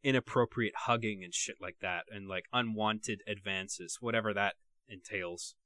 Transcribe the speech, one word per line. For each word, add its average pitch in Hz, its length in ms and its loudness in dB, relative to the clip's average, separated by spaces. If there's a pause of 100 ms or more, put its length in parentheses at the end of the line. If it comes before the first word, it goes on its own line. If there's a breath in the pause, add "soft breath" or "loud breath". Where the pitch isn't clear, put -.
inappropriate 123 760 4
hugging 110 420 2
and 87 100 -10
shit - 260 -2
like 90 220 -8
that, 90 260 0
and, 101 200 -10
like, 92 240 -2
unwanted 107 720 0
advances, 98 760 -4
whatever 113 320 0
that 101 220 2 (340)
entails. 90 760 -6